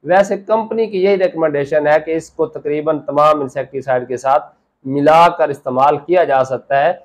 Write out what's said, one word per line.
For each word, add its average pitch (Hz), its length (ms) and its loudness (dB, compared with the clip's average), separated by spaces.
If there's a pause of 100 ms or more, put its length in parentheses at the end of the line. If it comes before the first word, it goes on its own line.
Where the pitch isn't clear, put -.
वैसे 196 340 2
company 220 480 -2
की 202 140 -6
यही 196 160 2
recommendation 156 720 -2
है 151 140 4
कि 160 140 -8
इसको 156 340 -6
तकरीबन 151 520 -4
तमाम 147 420 0
insecticide 131 680 -6
के 127 100 -6
साथ 135 320 -2 (340)
मिलाकर 151 680 2
इस्तेमाल 139 480 0
किया 170 260 0
जा 135 200 0
सकता 135 340 -4
है। 170 260 0